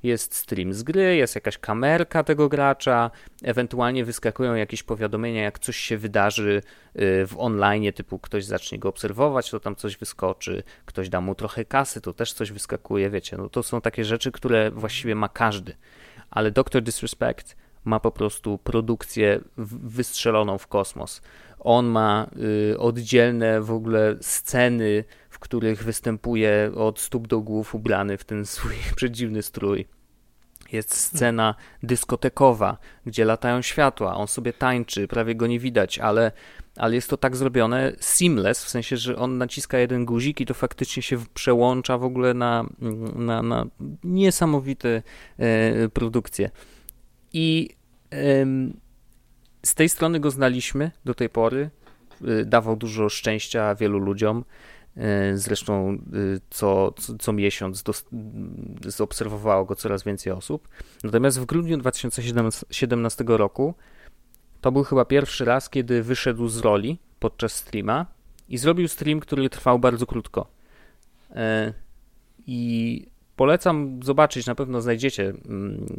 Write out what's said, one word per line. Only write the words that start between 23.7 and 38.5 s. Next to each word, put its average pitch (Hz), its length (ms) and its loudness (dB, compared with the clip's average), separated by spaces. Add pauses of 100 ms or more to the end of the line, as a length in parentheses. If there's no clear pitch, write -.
ogóle 110 500 2
sceny, 117 840 2 (260)
w - 80 -20
których 110 460 -2
występuje 110 920 0
od 110 240 0
stóp 113 280 -6
do 113 120 2
głów 107 340 -4
ubrany 101 440 0
w - 60 -14
ten 104 220 -6
swój - 260 -6 (160)
<laughs> - 80 0
przedziwny 113 460 -2
strój. - 440 -4 (840)
Jest 110 240 -4
scena 117 580 2 (280)
dyskotekowa, 120 960 2 (280)
gdzie 113 180 2
latają 120 380 2
światła, 120 540 0
on 104 100 -2
sobie 120 260 -4
tańczy, 120 560 0
prawie 113 260 0
go 117 120 0
nie 120 140 0
widać, 117 380 0
ale, 110 340 2 (440)
ale 113 180 0
jest 123 160 -2
to 147 60 0
tak 131 200 0
zrobione 127 640 2
seamless, 120 640 4